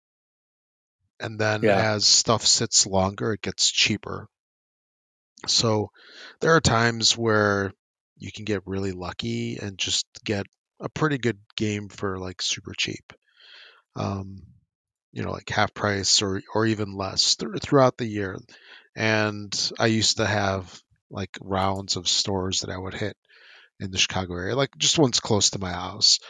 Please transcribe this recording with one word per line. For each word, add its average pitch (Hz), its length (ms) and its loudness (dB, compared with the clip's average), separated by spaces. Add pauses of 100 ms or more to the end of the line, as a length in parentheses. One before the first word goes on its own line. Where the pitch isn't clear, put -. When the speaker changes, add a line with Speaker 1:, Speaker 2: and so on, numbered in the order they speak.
(1200)
Speaker 1:
And 110 180 -8
then 107 240 0
Speaker 2:
Yeah. 101 140 6 (180)
Speaker 1:
as 104 120 0
stuff - 400 4
sits - 400 2
longer, 98 480 2
it - 80 -8
gets - 280 0
cheaper. 101 580 -2 (1200)
So 107 440 2 (500)
there 160 140 6
are 156 60 6
times 117 560 2
where 104 560 2 (440)
you 98 160 -12
can 107 120 -12
get 101 220 -4
really 98 260 -4
lucky 117 640 -6
and 101 200 -10
just - 280 -2 (180)
get 101 220 -2 (340)
a - 80 -8
pretty 147 300 -2
good 113 200 0 (180)
game 104 320 -2
for, 95 300 -6
like, 92 240 -8
super - 340 -6
cheap. - 360 -6 (840)
Um, 98 460 -6 (720)
you 113 100 -6
know, 92 100 -4
like, - 160 -10
half - 260 -2
price 98 480 2
or, 98 200 -2 (120)
or 110 120 2
even 104 300 -2
less 98 400 0
thr-, 214 240 -8
throughout 131 380 6
the 123 80 -4
year. 101 320 -4 (580)
And 107 800 0
I 117 80 4
used 110 320 2
to 110 80 2
have, 95 540 -2 (300)
like, 98 200 -8 (100)
rounds 95 560 -2
of 87 120 -4
stores 95 520 0
that 98 100 -8
I 95 80 -8
would 92 160 -10
hit 101 220 -6 (640)
in 98 100 -8
the 92 80 -4
Chicago 90 360 -2
area, 92 220 -4
like, 139 200 -2
just - 220 2
ones 127 220 4
close 104 300 2
to - 80 -8
my 92 140 -4
house. 92 460 0 (120)